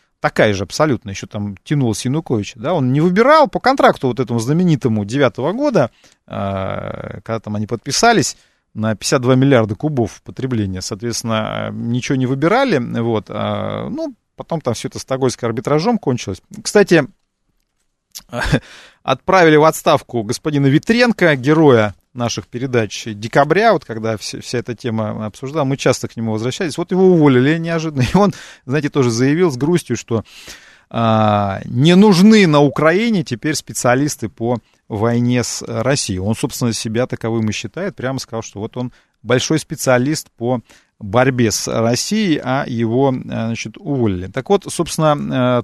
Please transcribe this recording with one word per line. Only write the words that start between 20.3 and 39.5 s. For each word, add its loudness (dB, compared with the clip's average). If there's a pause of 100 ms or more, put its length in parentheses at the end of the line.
Витренко, 2
героя 4 (180)
наших -6
передач -4
декабря, 2
вот -4
когда -4
вся, -12
вся -6
эта -6
тема -4
обсуждалась, -4
мы -2
часто 0
к -14
нему -4
возвращались, -4
вот -6
его 4
уволили 6
неожиданно, -4
<laughs> 0
и 6
он, 4 (320)
знаете, -2
тоже 2
заявил 2
с -6
грустью, 0
что, -4 (640)
а, 2
не 4
нужны 8
на 6
Украине 2
теперь -4
специалисты -2
по -4 (300)
войне 0
с -10
Россией. -2
Он, -2
собственно, -4
себя -4
таковым -4
и -4
считает, -10
прямо -6
сказал, -10
что -14
вот -10
он -8 (300)
большой 0